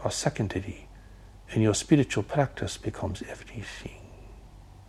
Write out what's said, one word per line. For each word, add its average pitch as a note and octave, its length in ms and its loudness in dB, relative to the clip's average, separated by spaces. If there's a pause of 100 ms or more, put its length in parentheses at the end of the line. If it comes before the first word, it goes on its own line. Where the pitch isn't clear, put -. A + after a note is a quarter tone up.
are - 60 -2
secondary, - 760 -2 (640)
and A2 120 4
your G#2+ 120 6
spiritual B2+ 500 4
practice - 520 -2
becomes - 460 -6
everything. - 720 -12 (960)